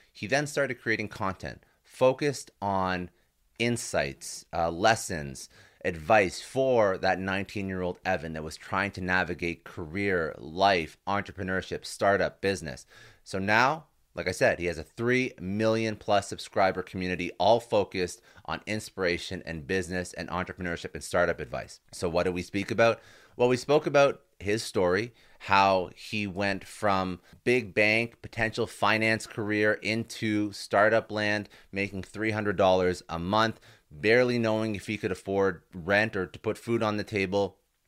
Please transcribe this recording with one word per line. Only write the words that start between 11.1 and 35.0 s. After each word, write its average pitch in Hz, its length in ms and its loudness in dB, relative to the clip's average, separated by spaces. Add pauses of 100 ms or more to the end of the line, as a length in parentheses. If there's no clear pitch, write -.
startup, 98 560 2
business. 82 420 -4 (400)
So - 140 -6
now, 120 480 2 (280)
like 85 140 -4
I 92 40 -2
said, 110 260 2
he 87 80 -4
has 82 120 -4
a 78 40 -8
three 123 560 -2
million 110 580 0
plus 104 320 0
subscriber 92 540 0
community, 90 560 -4
all 110 220 6
focused 95 640 -2 (240)
on 80 180 -6
inspiration 92 800 -4
and 80 220 -10
business 90 480 -4
and 87 160 -8
entrepreneurship 87 640 -6
and 76 100 -12
startup 87 360 2
advice. 65 400 -12 (120)
So - 160 -4
what 85 140 2
did 90 100 0
we 90 80 -4
speak 98 300 -4
about? 113 300 2 (360)
Well, 123 140 4
we 127 80 2
spoke 151 280 2
about 143 360 2 (160)
his 104 240 -2
story, 98 500 0 (280)
how 98 540 4
he 104 320 -6
went 98 380 -4
from 95 560 -2 (240)
big 120 300 0
bank, 110 480 2
potential 110 440 -4
finance 110 600 0
career 107 480 0
into 107 800 -2
startup 107 600 2
land, 104 380 -2 (200)
making 98 340 -6
three 110 260 -4
hundred 104 260 -2
dollars 92 540 4
a 85 80 -6
month, 107 420 0 (300)
barely 120 480 2
knowing 110 360 0
if 95 120 -10
he 107 100 -4
could 98 160 -4